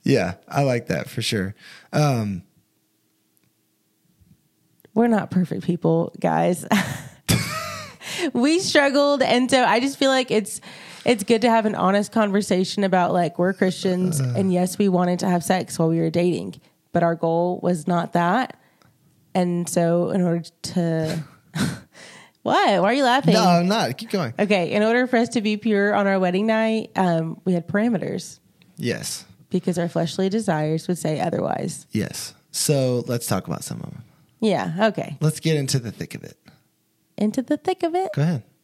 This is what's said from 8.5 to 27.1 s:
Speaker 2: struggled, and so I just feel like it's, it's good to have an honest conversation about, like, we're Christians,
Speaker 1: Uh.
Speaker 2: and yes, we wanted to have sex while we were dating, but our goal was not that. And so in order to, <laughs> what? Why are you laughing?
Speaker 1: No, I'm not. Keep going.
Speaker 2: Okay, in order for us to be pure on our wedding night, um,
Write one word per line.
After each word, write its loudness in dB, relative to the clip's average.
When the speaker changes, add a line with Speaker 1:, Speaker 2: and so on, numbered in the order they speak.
Speaker 2:
struggled, 2
and 2
so 4
I 4
just -4
feel 4
like 0
it's, -2
it's 2
good 2
to 4
have 4
an 0
honest 2
conversation 0
about, 2
like, 0
we're 2
Christians, 0
Speaker 1:
Uh. -2
Speaker 2:
and 2
yes, 0
we 4
wanted 2
to -2
have 2
sex -2
while 2
we 2
were 0
dating, -2
but 2
our 2
goal 0
was 0
not -2
that. 0
And 0
so 2
in 0
order 0
to, -2
<laughs> -6
what? 2
Why 4
are 2
you 2
laughing? 4
Speaker 1:
No, 4
I'm 4
not. -2
Keep -14
going. -4
Speaker 2:
Okay, 0
in 2
order 2
for 0
us 2
to -2
be -2
pure 0
on 2
our 2
wedding 0
night, 0
um, 0